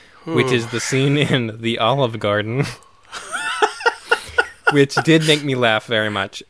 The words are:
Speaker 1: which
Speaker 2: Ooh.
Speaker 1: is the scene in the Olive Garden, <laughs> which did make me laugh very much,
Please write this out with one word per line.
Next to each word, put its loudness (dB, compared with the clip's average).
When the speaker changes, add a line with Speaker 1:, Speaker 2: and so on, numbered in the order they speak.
Speaker 1:
which 0
Speaker 2:
Ooh. 0
Speaker 1:
is 0
the -4
scene 0
in 0
the -2
Olive 0
Garden, 0
<laughs> -2
which 4
did 4
make 2
me -2
laugh 2
very 0
much, -4